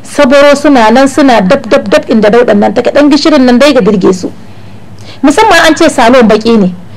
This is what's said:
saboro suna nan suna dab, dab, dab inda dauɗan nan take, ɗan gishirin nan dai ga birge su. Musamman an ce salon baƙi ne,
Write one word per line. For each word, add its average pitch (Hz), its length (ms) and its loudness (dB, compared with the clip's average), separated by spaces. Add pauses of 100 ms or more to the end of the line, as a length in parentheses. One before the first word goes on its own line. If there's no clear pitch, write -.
saboro 285 520 2
suna 262 360 2
nan 269 160 2
suna 269 340 0
dab, 240 260 -2
dab, 220 220 -2
dab 302 200 0
inda 214 200 2
dauɗan 233 300 2
nan 208 140 0
take, 240 200 -2
ɗan 294 160 2
gishirin 294 360 2
nan 247 120 2
dai 277 160 2
ga 247 80 0
birge 196 320 0
su. - 180 -8 (920)
Musamman 330 440 2
an 311 80 2
ce 320 140 2
salon 247 380 2
baƙi 226 320 0
ne, 180 140 -2 (240)